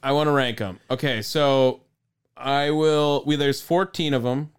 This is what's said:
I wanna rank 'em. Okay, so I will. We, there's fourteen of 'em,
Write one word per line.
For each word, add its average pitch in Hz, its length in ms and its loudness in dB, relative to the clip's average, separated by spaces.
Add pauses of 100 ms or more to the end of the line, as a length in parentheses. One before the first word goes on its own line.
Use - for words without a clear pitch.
I 135 100 -2
wanna 151 200 2
rank 127 280 0
'em. 98 180 -8 (120)
Okay, 127 320 -2
so 135 580 2 (560)
I 139 340 -2
will. 151 540 2
We, 151 120 0
there's 143 260 0
fourteen 175 500 -2
of 123 140 0
'em, 139 320 -4